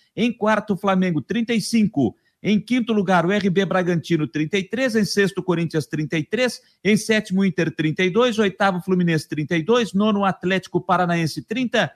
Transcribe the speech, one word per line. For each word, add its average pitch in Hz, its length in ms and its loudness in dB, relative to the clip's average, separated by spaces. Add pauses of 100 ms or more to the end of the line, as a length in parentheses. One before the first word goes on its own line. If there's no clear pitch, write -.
(160)
em 226 160 0
quarto, 208 440 0
Flamengo, 185 460 0
trinta 233 320 -2
e 214 60 2
cinco, 170 560 2 (260)
em 208 160 2
quinto 240 340 -2
lugar, 185 320 2
o 175 60 0
R 208 180 0
B 190 160 2
Bragantino, 170 640 0
trinta 156 320 -4
e 190 60 -2
três, 233 320 -2
em 214 80 2
sexto, 190 360 0
Corinthians, 165 460 -2
trinta 156 320 -6
e 151 60 -4
três, 240 360 -4 (220)
em 208 140 4
sétimo, 208 480 0
Inter, 165 260 0
trinta 160 320 -2
e 185 80 2
dois, 226 300 2
oitavo, 196 400 0
Fluminense, 175 480 0
trinta 156 280 -4
e 160 60 0
dois, 226 300 0
nono, 202 320 0
Atlético 185 560 -2
Paranaense, 175 640 0
trinta, 226 540 -2